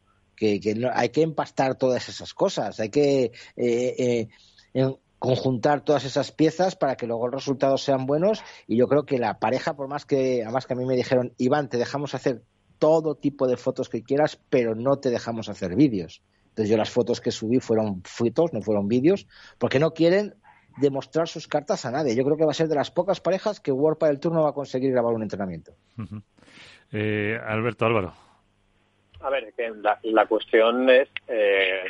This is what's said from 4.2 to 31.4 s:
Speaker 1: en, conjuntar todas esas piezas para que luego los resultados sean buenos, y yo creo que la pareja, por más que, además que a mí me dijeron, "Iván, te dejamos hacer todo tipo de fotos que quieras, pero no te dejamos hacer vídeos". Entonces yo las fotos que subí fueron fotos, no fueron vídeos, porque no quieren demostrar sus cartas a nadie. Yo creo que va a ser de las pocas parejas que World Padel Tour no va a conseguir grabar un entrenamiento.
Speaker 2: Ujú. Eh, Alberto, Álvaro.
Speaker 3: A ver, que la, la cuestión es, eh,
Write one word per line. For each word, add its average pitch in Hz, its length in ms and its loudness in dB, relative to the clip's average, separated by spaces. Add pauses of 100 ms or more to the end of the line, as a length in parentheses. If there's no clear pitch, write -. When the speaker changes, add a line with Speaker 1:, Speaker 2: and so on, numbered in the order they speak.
Speaker 1:
en, 131 240 0 (200)
conjuntar 131 680 0
todas 139 180 2
esas 131 300 -4
piezas 160 420 0
para 135 220 -2
que 120 100 -8
luego 117 220 -4
los 131 160 -8
resultados 135 360 0
sean 131 240 0
buenos, 165 380 0 (240)
y 110 100 0
yo 123 120 4
creo 139 160 2
que 135 140 -2
la 110 200 -4
pareja, 131 380 -2
por 139 100 -10
más 143 180 -10
que, 131 380 0
además 117 240 -4
que 131 60 -4
a - 20 -2
mí 123 100 -4
me 131 120 0
dijeron, 123 400 0
"Iván, 135 320 0
te 123 80 -4
dejamos 143 360 -4
hacer 127 280 -2 (380)
todo 156 360 2
tipo 139 320 -2
de 127 80 2
fotos 127 320 -4
que 117 160 -8
quieras, 143 320 0 (140)
pero 117 260 2
no 135 240 0
te 135 100 0
dejamos 113 380 -4
hacer 95 300 -4
vídeos". 110 440 2 (280)
Entonces 107 200 -2
yo 110 80 4
las 107 140 0
fotos 117 280 0
que 120 120 -4
subí 113 280 0
fueron 107 440 -2
fotos, 139 500 -2
no 110 80 -6
fueron 101 260 -2
vídeos, 135 380 2 (320)
porque 123 220 0
no 160 120 2
quieren 180 440 2 (420)
demostrar 139 500 0
sus - 200 -14
cartas 147 380 -2
a 123 60 -6
nadie. 120 240 0
Yo 131 80 2
creo 147 140 2
que 160 80 2
va 151 60 2
a - 20 -2
ser 160 140 0
de 160 80 0
las 135 160 -2
pocas 180 280 -2
parejas 190 400 -2
que - 120 -4
World 151 260 2
Padel 147 220 2
Tour 165 140 -2
no 160 100 2
va 147 60 4
a 135 40 -6
conseguir 135 380 -2
grabar 117 240 2
un 110 80 -4
entrenamiento. 92 480 -8 (260)
Speaker 2:
Ujú. 104 240 -10 (720)
Eh, 107 520 -2
Alberto, 110 440 -2
Álvaro. 101 260 0 (1080)
Speaker 3:
A 135 100 -4
ver, 117 260 -4
que 117 140 -4
la, 107 320 -2
la 110 240 2
cuestión 117 640 2
es, 131 180 6 (180)
eh, 98 640 0